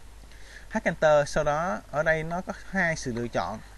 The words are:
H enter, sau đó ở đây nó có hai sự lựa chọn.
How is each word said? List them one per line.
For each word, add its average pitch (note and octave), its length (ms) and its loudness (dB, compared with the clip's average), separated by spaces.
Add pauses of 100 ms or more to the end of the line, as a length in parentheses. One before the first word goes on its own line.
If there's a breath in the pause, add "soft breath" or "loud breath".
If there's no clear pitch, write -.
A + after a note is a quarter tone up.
(720 loud breath)
H - 140 -2
enter, D3+ 440 6
sau D#3 160 0
đó E3 340 0 (120)
ở C#3+ 120 0
đây D#3+ 200 4
nó E3+ 180 -4
có G3+ 120 -8 (180)
hai E3+ 260 2
sự B2+ 160 -4
lựa A#2 160 -2
chọn. A2 300 -2 (200)